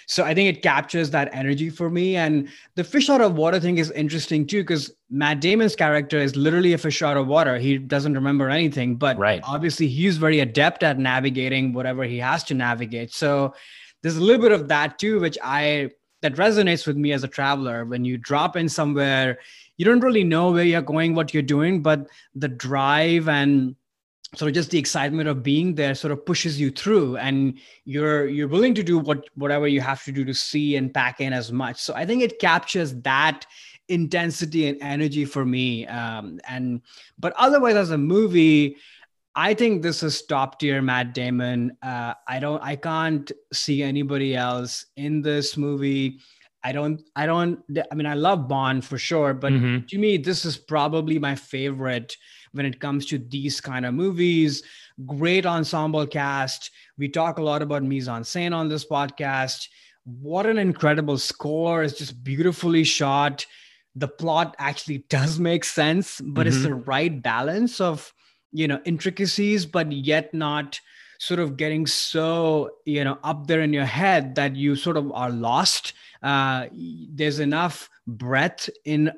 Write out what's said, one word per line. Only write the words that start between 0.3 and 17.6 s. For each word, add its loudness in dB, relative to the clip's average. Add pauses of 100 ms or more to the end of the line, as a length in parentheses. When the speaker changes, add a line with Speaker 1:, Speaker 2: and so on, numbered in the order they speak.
Speaker 1:
think 4
it -16
captures 2
that 2
energy -2
for -4
me. 0
And 2 (260)
the -2
fish 2
out 6
of 4
water 2
thing 2
is 2
interesting 0
too, 0
'cause -2 (180)
Matt 0
Damon's 4
character 2
is 0
literally 4
a 0
fish -2
out 0
of 0
water. 4
He 0
doesn't -2
remember 2
anything, 0
but 0
Speaker 2:
Right. 4
Speaker 1:
obviously -2
he's 0
very 4
adept 2
at 2
navigating 0
whatever -4
he -4
has 0
to -6
navigate. -4
So 0 (480)
there's -2
a 0
little 6
bit 8
of 2
that 2
too, 0
which 0
I, 0 (280)
that 0
resonates 4
with 0
me 2
as -2
a -4
traveler. -2